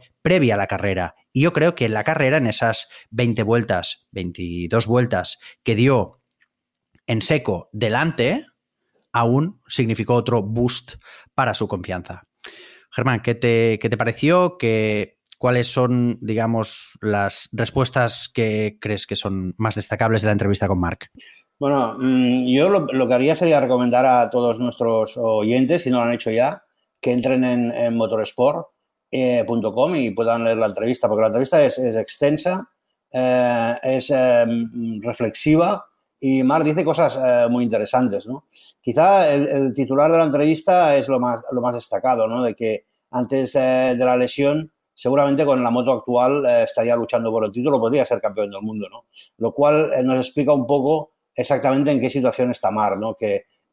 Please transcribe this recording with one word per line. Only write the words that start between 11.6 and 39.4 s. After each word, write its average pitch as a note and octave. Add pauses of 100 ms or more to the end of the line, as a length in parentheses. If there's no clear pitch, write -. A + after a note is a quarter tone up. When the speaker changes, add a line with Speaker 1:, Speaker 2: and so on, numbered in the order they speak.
Speaker 1:
confianza. F2+ (680)
Germán, A#2
¿qué A#2+
te, A#2
qué A2+
te A2
pareció? E3+
¿Qué, G#2+ (180)
cuáles B2
son, B2
digamos, A2+
las G2+
respuestas A#2+
que G#2+
crees G#2
que G2+
son F#2+
más A2
destacables A2
de -
la G#2+
entrevista G2
con F#2
Marc? E2+ (480)
Speaker 2:
Bueno, C#3
mm, B2+
yo C#3
lo, F#3
lo C3
que B2
haría C#3
sería D#3+
recomendar B2
a B2
todos A#2+
nuestros A#2
oyentes, A#2+
si B2+
no B2
lo A#2
han A#2+
hecho A2+
ya, B2+ (360)
que B2+
entren B2+
en, A#2+
en A#2+
motorsport, A#2 (420)
eh, B2
punto A2
com D3
y B2
puedan A#2
leer A2+
la A2
entrevista, A2
porque G#2+
la A2
entrevista C3
es, B2+
es A#2+
extensa, D3+ (440)
eh, B2
es, C3
eh, B2+ (580)
reflexiva, D3+ (360)
y C3+
Marc D3
dice D#3
cosas, D#3
eh, B2
muy B2
interesantes, G#2+
¿no? C3 (340)
Quizá D#3+
el, C#3+